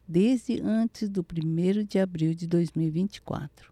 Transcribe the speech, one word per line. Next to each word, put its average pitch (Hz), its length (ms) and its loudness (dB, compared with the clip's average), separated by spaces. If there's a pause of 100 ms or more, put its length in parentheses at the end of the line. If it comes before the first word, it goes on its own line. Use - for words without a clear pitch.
desde 226 540 2
antes 220 480 -2
do 196 160 -2
primeiro 170 640 0
de 190 140 0
abril 170 340 0
de 170 120 -6
dois 170 280 2
mil 160 140 0
e 156 40 0
vinte 180 260 -2
e - 40 -20
quatro. - 500 -10